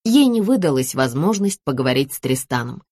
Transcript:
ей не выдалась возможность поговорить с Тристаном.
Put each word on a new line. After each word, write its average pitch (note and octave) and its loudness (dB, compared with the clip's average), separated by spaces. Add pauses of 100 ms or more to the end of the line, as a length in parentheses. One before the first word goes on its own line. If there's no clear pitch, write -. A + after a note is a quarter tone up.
ей C4 6
не A#3 2
выдалась F3+ 0
возможность E3 -2
поговорить C3 0
с - -14
Тристаном. C3 -4